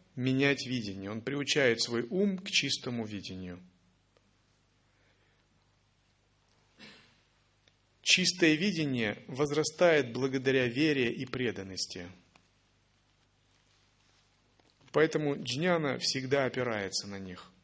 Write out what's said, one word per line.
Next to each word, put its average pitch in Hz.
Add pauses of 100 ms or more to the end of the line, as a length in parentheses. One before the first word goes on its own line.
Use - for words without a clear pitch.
(180)
менять 131
видение, 101
он 113
приучает 139
свой 117
ум 190
к -
чистому 123
видению. 92 (4000)
Чистое 175
видение 147
возрастает 143
благодаря 131
вере 131
и 131
преданности. 95 (2750)
Поэтому 151
джняна 139
всегда 135
опирается 113
на 101
них. 92 (140)